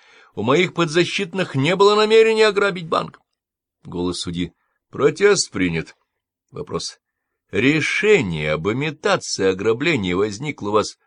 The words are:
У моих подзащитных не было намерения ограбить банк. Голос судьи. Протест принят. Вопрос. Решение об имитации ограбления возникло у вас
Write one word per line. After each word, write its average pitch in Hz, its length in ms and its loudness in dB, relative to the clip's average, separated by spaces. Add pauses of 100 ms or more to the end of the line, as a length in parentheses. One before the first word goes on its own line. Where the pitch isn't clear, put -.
(340)
У 98 80 -8
моих 151 320 0
подзащитных 170 800 -2
не 143 220 0
было 202 200 6
намерения 220 500 4
ограбить 196 400 0
банк. - 340 -4 (640)
Голос 90 360 -4
судьи. 85 320 -6 (380)
Протест 165 600 2
принят. 85 460 -4 (540)
Вопрос. - 500 -10 (500)
Решение 120 1000 0
об 80 160 -4
имитации 143 800 -4
ограбления 107 680 0
возникло 104 540 -4
у 104 40 -6
вас 104 340 0